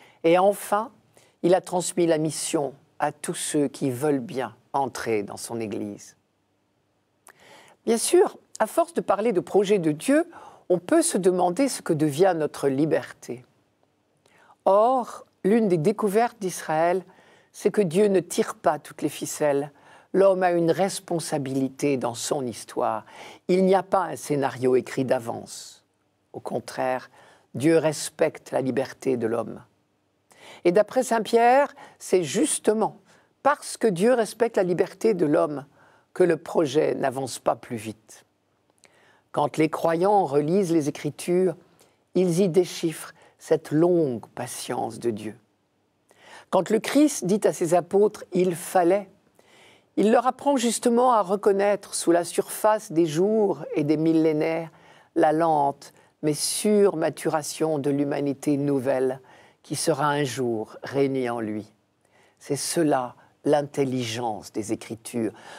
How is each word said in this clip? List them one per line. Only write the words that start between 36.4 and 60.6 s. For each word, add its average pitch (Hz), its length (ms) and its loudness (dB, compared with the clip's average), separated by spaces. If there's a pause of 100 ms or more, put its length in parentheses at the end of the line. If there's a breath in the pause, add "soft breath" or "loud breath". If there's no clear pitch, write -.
n'avance 131 440 -4
pas - 180 -2
plus 120 200 -12
vite. - 480 -14 (1080 soft breath)
Quand 143 240 -2
les 156 140 2
croyants 175 560 2
relisent 156 460 0
les 151 160 2
Écritures, 175 680 -2 (580 soft breath)
ils 180 260 2
y 202 100 4
déchiffrent 165 640 -2 (240 soft breath)
cette - 320 -2
longue 156 640 2
patience 120 640 -4
de 120 120 0
Dieu. 107 240 -6 (1160 loud breath)
Quand 185 180 2
le 214 120 2
Christ - 440 2
dit 190 200 2
à 180 100 2
ses 165 180 0
apôtres, « 196 600 2
Il 180 220 2
fallait », 185 540 0 (880 soft breath)
il 208 140 4
leur 240 160 4
apprend 277 300 0
justement 240 560 2
à 214 100 4
reconnaître 196 720 0
sous - 180 0
la 170 120 4
surface - 680 -2
des 165 140 2
jours 185 580 0 (100)
et 156 100 0
des 151 120 2
millénaires 160 760 0 (460 soft breath)
la 160 160 4
lente 156 600 0 (300 soft breath)
mais 151 120 0
sûre 202 600 2
maturation 156 840 -2
de 139 120 -2
l'humanité 143 680 -2
nouvelle 135 640 0 (420 soft breath)
qui 151 140 -8
sera 147 320 0
un 143 160 0
jour 120 580 -4